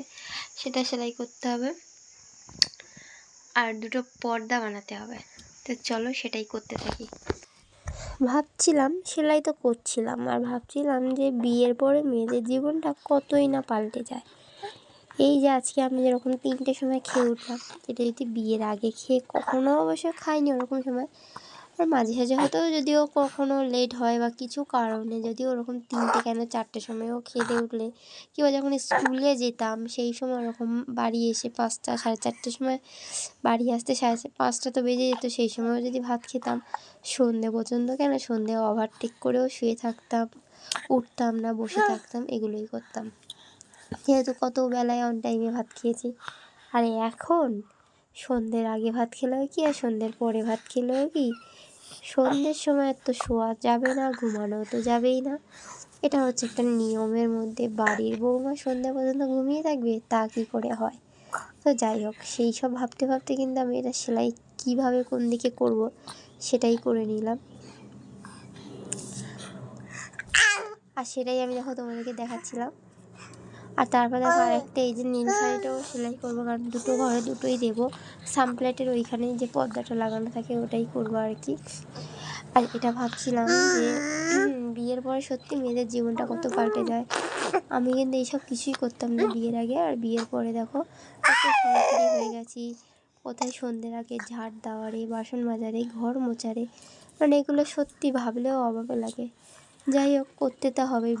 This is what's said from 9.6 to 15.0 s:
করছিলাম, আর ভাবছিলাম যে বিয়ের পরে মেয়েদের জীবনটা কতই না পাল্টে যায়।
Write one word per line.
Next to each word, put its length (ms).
করছিলাম, 560
আর 60
ভাবছিলাম 520
যে 80
বিয়ের 380
পরে 180
মেয়েদের 400
জীবনটা 400
কতই 440
না 160
পাল্টে 400
যায়। 160